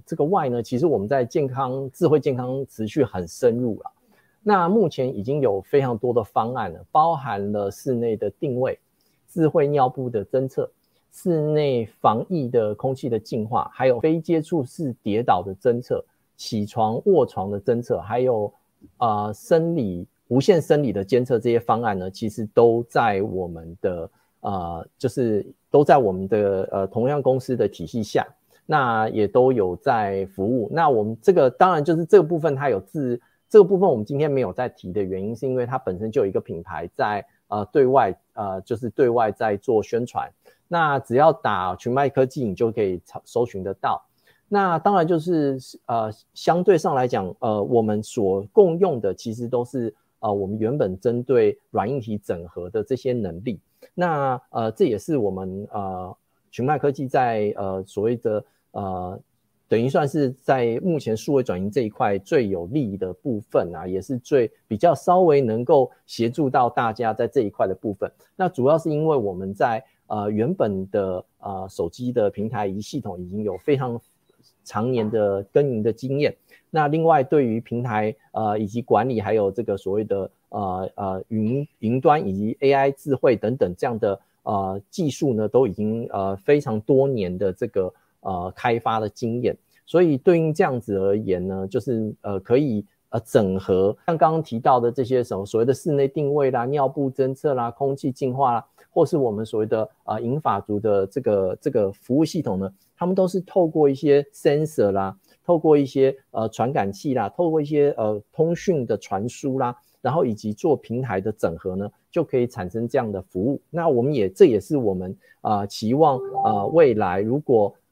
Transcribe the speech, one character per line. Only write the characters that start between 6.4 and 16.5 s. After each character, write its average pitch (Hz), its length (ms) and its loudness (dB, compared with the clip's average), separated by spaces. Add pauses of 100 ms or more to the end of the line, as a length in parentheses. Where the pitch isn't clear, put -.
案 104 180 -6
了， 90 200 -16
包 160 240 2
含 104 340 -6
了 104 180 -2
室 131 240 -6
内 117 240 0
的 104 140 -4
定 127 300 -4
位、 127 180 -2 (500)
智 160 200 2
慧 147 180 2
尿 143 220 2
布 131 200 -6
的 110 160 -4
侦 131 240 -2
测、 - 220 -6 (400)
室 170 320 -2
内 147 420 0 (160)
防 117 280 2
疫 151 200 -2
的 113 260 2
空 131 200 -4
气 131 140 -6
的 113 100 0
净 107 280 -6
化， 110 280 -2
还 127 140 2
有 123 120 2
非 160 200 2
接 160 200 0
触 156 240 -2
式 131 380 -6
跌 107 180 0
倒 95 220 2
的 95 140 -8
侦 120 260 0
测、 - 200 -4 (340)
起 107 280 -6